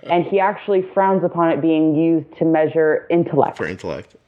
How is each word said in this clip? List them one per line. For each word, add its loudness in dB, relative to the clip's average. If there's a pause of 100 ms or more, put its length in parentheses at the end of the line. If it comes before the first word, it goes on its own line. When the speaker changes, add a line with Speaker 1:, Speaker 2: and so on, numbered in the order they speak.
Speaker 1:
And -2
he 0
actually 0
frowns 0
upon 0
it -2
being 2
used 0
to -2
measure 0
intellect. 0
Speaker 2:
For -6
intellect. -10 (100)